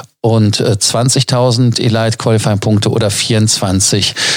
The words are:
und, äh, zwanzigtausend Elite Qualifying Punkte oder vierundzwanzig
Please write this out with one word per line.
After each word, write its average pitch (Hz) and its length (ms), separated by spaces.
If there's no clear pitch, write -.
und, 110 400
äh, 107 180
zwanzigtausend 123 1000
Elite 113 400
Qualifying 107 400
Punkte 107 320
oder 107 200
vierundzwanzig 104 1040